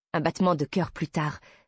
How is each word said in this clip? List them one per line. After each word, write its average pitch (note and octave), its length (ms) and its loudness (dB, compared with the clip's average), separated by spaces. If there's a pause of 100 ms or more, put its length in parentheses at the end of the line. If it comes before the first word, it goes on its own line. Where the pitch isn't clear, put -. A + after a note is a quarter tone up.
(120)
un E3 80 0
battement F3 340 2
de D3 100 -2
cœur - 280 -2
plus - 160 -4
tard, D3+ 320 -4 (280)